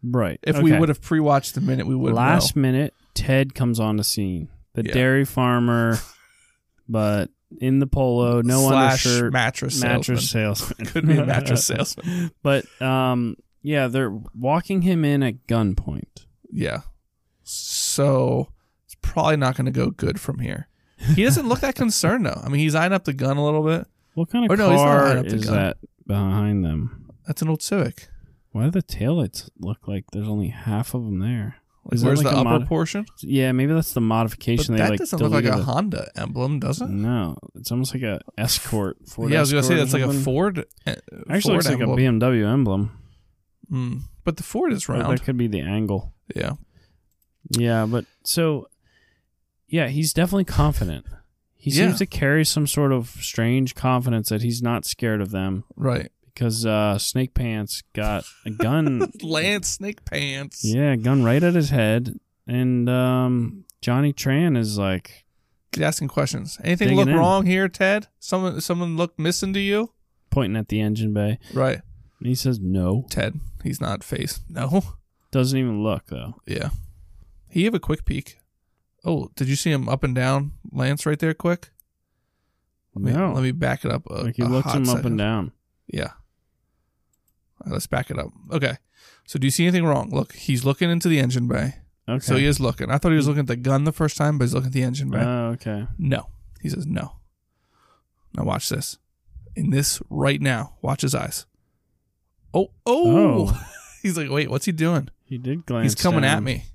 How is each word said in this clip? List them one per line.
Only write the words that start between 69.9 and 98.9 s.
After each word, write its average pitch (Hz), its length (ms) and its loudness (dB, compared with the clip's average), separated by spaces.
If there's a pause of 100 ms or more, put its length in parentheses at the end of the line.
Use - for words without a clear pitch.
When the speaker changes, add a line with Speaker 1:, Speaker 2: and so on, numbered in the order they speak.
Speaker 1:
Pointing 110 260 0
at 110 120 -4
the 107 120 0
engine 107 320 0
bay. 104 260 0 (140)
Speaker 2:
Right. 131 280 -2 (400)
Speaker 1:
And 123 80 -6
he 127 80 2
says, 127 240 -2
"No." 95 500 0
Speaker 2:
Ted, - 300 -4 (240)
he's 135 160 -6
not - 240 -6
faced. - 440 -8
No. 160 340 -2 (500)
Speaker 1:
Doesn't 131 260 2
even 113 240 -2
look, 107 240 -2
though. 71 300 -12 (100)
Speaker 2:
Yeah. - 240 -6 (800)
He 175 140 0
gave 226 100 0
a 170 60 0
quick - 240 -4
peek. - 340 -6 (680)
Oh, 165 320 -4
did 131 120 -2
you 139 80 0
see 165 160 0
him 131 160 -2
up 135 160 -2
and 127 100 0
down 135 380 0 (200)
Lance 135 320 -2
right 151 140 -2
there 160 160 0
quick? 175 360 -2 (1200)
Let - 100 -6
me, 131 80 2
Speaker 1:
No. 175 200 2
Speaker 2:
let 131 100 0
me 131 100 0
back 131 320 -4
it 131 60 -2
up - 180 -4
a, - 160 -8
Speaker 1:
Like, 117 120 -4
he 120 60 0
Speaker 2:
a 117 60 2
Speaker 1:
looks 127 200 2
Speaker 2:
hot 127 80 2
Speaker 1:
him 135 100 2
Speaker 2:
second. 123 140 2
Speaker 1:
up - 60 -6
and 113 120 0
down. 104 340 -2 (340)
Speaker 2:
Yeah. - 260 -6 (1500)
All - 60 -14
right, - 60 -8
let's - 140 -6
back - 240 -4
it 143 80 -8
up. - 100 -8 (240)
Okay. 135 240 -2 (500)
So - 120 -8
do 131 80 0
you 139 40 2
see 170 140 2
anything 180 200 2
wrong? 143 260 0
Look, 139 240 -4
he's 127 300 -4
looking 139 260 2
into 170 180 0
the 160 100 4
engine 127 300 0
bay. 127 260 -2 (340)
Speaker 1:
Okay. 123 160 -2
Speaker 2:
So 135 120 2
he 139 100 4
is 143 120 2
looking. 127 320 -2
I 139 80 2
thought 170 120 2
he 160 60 6
was 139 120 4
looking 147 140 0
at 135 60 -2
the 123 80 -2
gun 135 280 0
the 151 80 2
first 156 240 -2
time, 151 220 0
but 127 60 2
he's 123 100 0
looking 131 140 0
at 127 40 -4
the 131 100 0
engine 131 280 -2
bay. 120 100 -2
Speaker 1:
Oh, 120 320 -2
okay. 110 340 -6 (120)
Speaker 2:
No. 131 300 -2 (340)
He - 80 -4
says, 180 160 -6
"No." - 300 -6 (1200)
Now - 100 -4
watch - 260 -2
this. - 280 -8 (560)